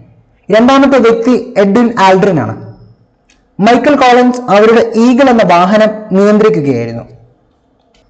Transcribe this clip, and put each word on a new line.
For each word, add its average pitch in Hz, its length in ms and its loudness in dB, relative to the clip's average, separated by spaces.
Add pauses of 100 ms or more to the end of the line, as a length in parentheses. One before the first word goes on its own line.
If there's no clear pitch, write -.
(520)
രണ്ടാമത്തെ 269 480 2
വ്യക്തി 226 580 0
എഡ്വിൻ 202 420 0
ആൽഡ്രിൻ 190 400 0
ആണ്. 110 360 -10 (840)
മൈക്കൽ 254 360 0
കോളിൻസ് 247 460 2
അവരുടെ 220 540 0
ഈഗിൾ 247 340 2
എന്ന 233 140 2
വാഹനം 185 460 0 (220)
നിയന്ത്രിക്കുകയായിരുന്നു. 165 920 -2 (1080)